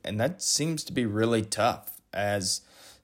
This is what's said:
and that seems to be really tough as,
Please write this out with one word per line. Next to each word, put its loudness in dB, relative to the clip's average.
and -4
that -2
seems 0
to -12
be 0
really 2
tough -2
as, 0